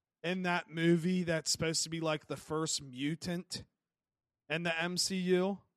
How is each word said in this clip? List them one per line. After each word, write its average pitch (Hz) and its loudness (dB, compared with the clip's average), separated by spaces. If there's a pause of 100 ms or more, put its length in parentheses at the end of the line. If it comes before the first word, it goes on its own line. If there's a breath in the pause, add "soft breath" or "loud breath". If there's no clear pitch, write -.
(240)
in 185 -2
that 175 0
movie 170 4
that's 160 0
supposed 165 0
to 160 -6
be, 165 -4
like, 156 -2
the 139 -6
first 156 -2
mutant 147 -6 (840)
in 165 -2
the 165 0
M 180 0
C 190 0
U? 185 2 (180)